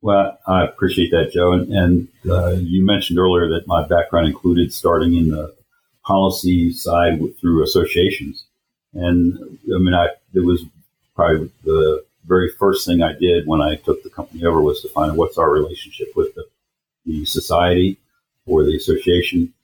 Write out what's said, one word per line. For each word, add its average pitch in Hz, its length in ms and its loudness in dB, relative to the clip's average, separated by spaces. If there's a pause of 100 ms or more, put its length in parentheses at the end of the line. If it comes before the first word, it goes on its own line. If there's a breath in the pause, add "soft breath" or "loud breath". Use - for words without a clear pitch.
Well, 98 360 0 (100)
I 92 160 2
appreciate 90 480 -2
that, 82 200 0
Joe. 90 220 2
And, 90 180 0
and, 90 360 2 (200)
uh, 87 240 0
you 90 320 0
mentioned 98 360 0
earlier 90 300 2
that 82 180 -4
my 82 180 0
background 85 420 0
included 87 460 0
starting 85 420 2
in 82 140 2
the 78 240 -6 (500)
policy 90 720 0
side 85 460 0
w-, 78 140 -6
through 82 300 0
associations. - 800 -2 (480)
And, 87 440 0 (360)
I 92 40 -2
mean, 92 160 2
I, 87 140 4 (260)
it 92 60 2
was 87 260 0 (500)
probably 80 360 0 (120)
the 78 400 0 (220)
very 90 240 0
first 98 360 -2
thing 87 180 0
I 78 100 -2
did 87 320 0
when 78 160 0
I 76 140 -2
took - 260 -4
the - 80 -16
company 82 340 -12
over 82 180 2
was 73 200 0
to - 80 -14
find 78 220 -2
out 78 60 -4
what's 82 200 -2
our 78 140 2
relationship - 640 -4
with - 180 -2
the, - 120 -16 (600)
the 76 200 -8
society 90 720 0 (500)
or 78 160 2
the 76 120 0
association. 87 800 0 (100)